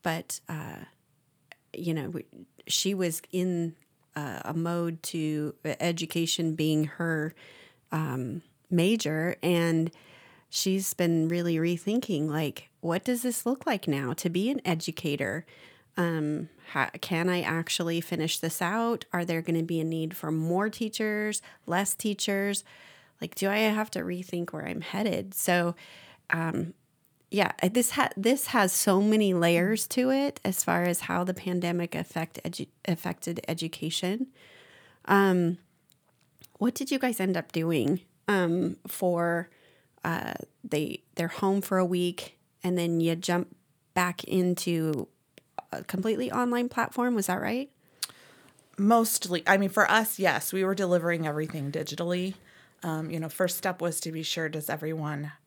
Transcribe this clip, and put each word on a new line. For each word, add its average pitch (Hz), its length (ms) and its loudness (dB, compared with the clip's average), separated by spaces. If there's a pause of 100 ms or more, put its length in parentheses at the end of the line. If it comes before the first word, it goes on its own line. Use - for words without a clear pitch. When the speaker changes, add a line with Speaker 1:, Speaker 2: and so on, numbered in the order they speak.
Speaker 1:
But, - 460 -4
uh, 156 360 -10 (880)
you 165 220 -2
know, 147 160 -2
we, - 140 -8 (420)
she - 260 0
was 180 380 -2
in, 175 460 0 (400)
uh, 139 280 -6
a 147 100 -4
mode 170 500 -2
to, 151 500 -4 (100)
uh, 156 140 -2
education 165 760 0
being 156 280 4
her, 160 500 -2 (580)
um, 131 500 -4 (260)
major, 175 760 2
and 165 480 4 (560)
she's 190 460 0
been 165 340 2
really 170 280 0
rethinking, 170 720 0
like, 151 400 -4 (120)
"What 170 240 -2
does 247 180 0
this 247 240 -2
look 262 200 -2
like 247 200 -2
now 139 280 0
to - 140 -4
be 185 220 0
an 277 140 -2
educator? 156 800 -4 (500)
Um, 160 520 0 (240)
ha-, 139 180 0 (100)
can 175 280 0
I 180 120 2
actually 165 600 -2
finish 160 400 -2
this 165 200 -4
out? 226 520 -2
Are 175 120 -2
there 165 180 -2
gonna 165 200 0
be 165 180 -2
a 160 40 0
need 160 320 -4
for 156 160 -6
more 170 360 0
teachers, 214 720 -4 (260)
less 185 280 0
teachers? 202 680 -2 (560)
Like, - 160 -10
do 196 120 -2
I 202 100 2
have 214 340 2
to 175 80 -4
rethink 180 520 -6
where 156 140 -8
I'm - 140 -6
headed?" 190 540 -2
So, 175 420 2 (540)
um, 165 440 -2 (560)
yeah, 196 220 2 (100)
uh, 185 100 4
this 240 200 2
ha-, 269 240 2
this 233 320 2
has 208 240 4
so 196 280 4
many 214 340 6
layers 170 540 4
to 254 220 2
it 277 340 0
as 190 200 0
far 175 200 2
as 175 180 0
how 180 220 0
the 185 100 -2
pandemic 175 600 -2
affect - 500 -6
edu-, 175 240 -6 (180)
affected - 600 -4
education. 165 840 -4 (760)
Um, 185 540 6 (1000)
what 247 160 0
did 269 160 -6
you 269 80 0
guys 247 220 0
end 185 160 2
up - 160 -4
doing, 160 480 2 (280)
um, 180 480 2 (100)
for, 170 600 0 (560)
uh, - 300 -2 (280)
they, - 400 -4 (120)
they're 170 140 -2
home 196 320 2
for 190 180 0
a 185 60 6
week, 180 540 -2 (240)
and 180 140 0
then 170 240 2
you 165 160 4
jump 175 380 -2 (400)
back 180 300 0
into 170 840 0 (640)
a - 100 -8
completely 220 480 -2
online 240 380 0
platform? 240 480 0
Was 196 100 2
that 185 140 0
right? 247 280 -2 (1120)
Speaker 2:
Mostly. 202 680 4
I 196 100 8
mean, 196 140 2
for 196 200 2
us, 220 280 2
yes, 180 340 2
we 190 100 0
were 190 120 2
delivering 175 520 2
everything 151 460 -4
digitally. 175 640 -2 (480)
Um, 160 280 -4
you 165 80 -4
know, 156 100 -4
first 180 280 0
step 180 240 -4
was 175 200 -2
to 160 120 -6
be 160 100 -6
sure, 160 260 -4
does 151 220 -6
everyone 151 600 -4 (140)